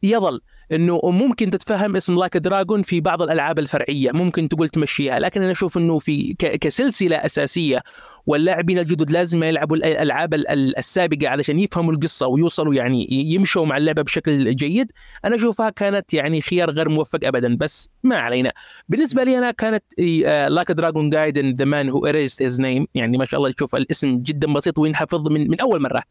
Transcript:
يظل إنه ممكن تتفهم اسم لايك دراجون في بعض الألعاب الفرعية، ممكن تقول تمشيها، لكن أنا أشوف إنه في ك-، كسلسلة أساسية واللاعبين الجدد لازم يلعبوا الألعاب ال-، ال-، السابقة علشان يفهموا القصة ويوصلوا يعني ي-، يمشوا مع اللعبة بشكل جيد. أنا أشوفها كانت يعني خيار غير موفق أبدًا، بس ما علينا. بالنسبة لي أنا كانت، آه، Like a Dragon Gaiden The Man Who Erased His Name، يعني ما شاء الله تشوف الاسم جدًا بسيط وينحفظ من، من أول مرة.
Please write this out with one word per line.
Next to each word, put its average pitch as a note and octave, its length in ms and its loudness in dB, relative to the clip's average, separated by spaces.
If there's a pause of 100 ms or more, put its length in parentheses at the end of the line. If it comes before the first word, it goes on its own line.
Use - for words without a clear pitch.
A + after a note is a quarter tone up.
يظل G3 380 0 (300)
إنه E3+ 320 2
ممكن G3+ 460 2
تتفهم G3+ 460 0
اسم F3 240 0
لايك F#3 180 0
دراجون G3 440 0
في E3+ 200 0
بعض F3 200 0
الألعاب D3+ 380 0
الفرعية، C#3 520 0
ممكن E3 380 0
تقول D#3+ 200 0
تمشيها، C#3 500 -2
لكن F#3 220 -2
أنا F#3 100 0
أشوف F3+ 260 -2
إنه E3 220 2
في D3 340 -2
ك-، E3 220 -2
كسلسلة F3 600 0
أساسية D3 680 0 (440)
واللاعبين E3+ 540 2
الجدد D#3 320 0
لازم E3+ 320 2
يلعبوا D#3+ 340 0
الألعاب D#3 560 0
ال-، D3 140 0
ال-، C3+ 300 0
السابقة D3+ 520 0
علشان D3 300 0
يفهموا E3+ 340 0
القصة D3+ 340 0
ويوصلوا D#3 460 2
يعني B2 300 0
ي-، C#3+ 300 -2
يمشوا F#3 320 2
مع C#3 120 0
اللعبة D3+ 240 2
بشكل C#3 540 0
جيد. E3+ 360 0 (340)
أنا A3+ 100 2
أشوفها A3 340 0
كانت G3+ 440 -2
يعني D3+ 280 0
خيار E3+ 300 0
غير D#3 180 0
موفق D#3 340 0
أبدًا، A#2+ 340 0
بس - 320 -4 (140)
ما A#3+ 160 2
علينا. B2 340 -2 (360)
بالنسبة B3+ 340 0
لي B3+ 140 2
أنا B3 140 0
كانت، A3 320 -2 (420)
آه، D3 240 2
Like E3+ 220 0
a E3 40 -2
Dragon D#3 380 0
Gaiden C#3+ 480 2
The C#3 40 2
Man C#3+ 280 0
Who D3 160 0
Erased C#3 380 0
His B2 100 -4
Name، C3 280 0 (100)
يعني A#2+ 220 0
ما C3 80 0
شاء C#3 140 -4
الله C3+ 120 0
تشوف C3 240 -4
الاسم C3 420 0
جدًا D3 360 -2
بسيط D#3 260 -2
وينحفظ D#3 520 0
من، D3+ 200 0
من E3 100 -2
أول G#3 200 0
مرة. B2+ 300 -2